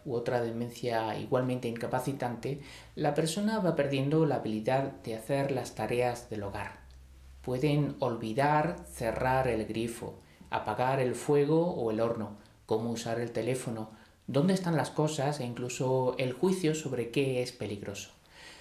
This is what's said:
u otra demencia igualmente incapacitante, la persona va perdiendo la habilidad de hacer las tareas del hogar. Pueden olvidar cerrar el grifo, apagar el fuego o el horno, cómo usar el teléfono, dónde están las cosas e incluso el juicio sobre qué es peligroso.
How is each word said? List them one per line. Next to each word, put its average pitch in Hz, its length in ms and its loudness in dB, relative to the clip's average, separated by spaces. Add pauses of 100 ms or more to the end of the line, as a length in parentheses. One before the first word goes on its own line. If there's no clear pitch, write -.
u 135 80 -4
otra 120 300 0
demencia 113 760 -2
igualmente 127 500 0
incapacitante, 123 920 -4 (340)
la 147 200 0
persona 208 460 0
va 170 140 2
perdiendo 139 520 2
la 139 80 2
habilidad 120 580 0 (100)
de 113 140 -6
hacer 139 360 0
las 127 220 -4
tareas 120 540 0
del 107 140 -6
hogar. 101 380 -8 (600)
Pueden 143 580 2
olvidar 135 800 2 (160)
cerrar 123 560 2
el 107 160 0
grifo, 110 560 -4 (300)
apagar 127 500 0
el 123 140 2
fuego 147 540 4
o 123 220 -2
el 110 80 0
horno, 113 380 0 (300)
cómo 113 240 0
usar 117 300 -2
el 120 120 -4
teléfono, 117 600 -2 (340)
dónde 160 260 4
están 175 240 2
las 127 140 0
cosas 147 500 0
e 123 60 -2
incluso 127 720 0
el 123 160 0
juicio 180 400 2
sobre 123 360 -4
qué 131 320 2
es 123 100 -4
peligroso. 101 580 -8 (500)